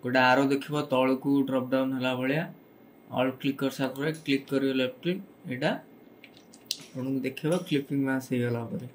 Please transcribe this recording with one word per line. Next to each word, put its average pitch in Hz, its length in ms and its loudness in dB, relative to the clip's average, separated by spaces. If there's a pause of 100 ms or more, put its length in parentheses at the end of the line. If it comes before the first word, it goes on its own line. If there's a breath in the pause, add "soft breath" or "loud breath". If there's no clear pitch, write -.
ଗୋଟେ 123 160 2
ଆରୋ 127 260 8
ଦେଖିବ 139 360 0
ତଳକୁ 131 500 2 (120)
drop 131 280 0
down 131 220 0
ହେଲା 127 220 -2
ଭଳିଆ। 135 280 0 (680)
alt 131 300 0
click 135 160 0
କରିସାରିଲା 135 400 -2
ପରେ 151 140 -2
click 139 380 -2
କରିବେ 135 240 0
left 127 300 0
କ୍ଲିକ୍। 185 180 -2 (300)
ଏଇଟା 139 200 -2 (1120)
ଆପଣଙ୍କୁ 131 360 -6
ଦେଖିବ 139 380 -4
କ୍ଲିପିଂ 139 480 -2
mask 135 280 -2
ହେଇଗଲା 120 320 0
ପରେ। 123 300 -8